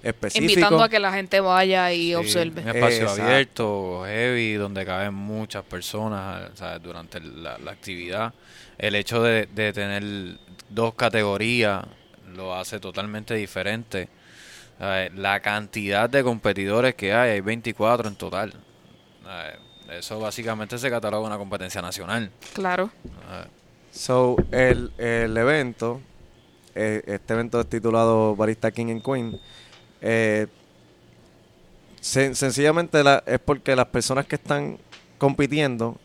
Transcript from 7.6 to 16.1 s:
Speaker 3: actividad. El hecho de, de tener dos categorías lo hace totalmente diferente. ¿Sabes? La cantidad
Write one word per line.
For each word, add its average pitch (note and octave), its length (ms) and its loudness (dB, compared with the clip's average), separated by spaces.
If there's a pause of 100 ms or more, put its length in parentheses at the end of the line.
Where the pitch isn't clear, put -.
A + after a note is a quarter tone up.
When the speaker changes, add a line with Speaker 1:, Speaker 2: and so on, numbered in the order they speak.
Speaker 3:
actividad. F#2+ 600 -8 (460)
El G#2 180 0
hecho A2+ 260 0
de, A2 320 4
de G#2 180 0
tener G2+ 300 -4 (680)
dos A2+ 240 0
categorías G#2+ 920 2 (500)
lo F#2 220 -8
hace F#2 240 -8
totalmente G#2 540 -6
diferente. G2+ 760 -4 (720)
¿Sabes? F#2 340 0
La G2 260 0
cantidad G#2 720 0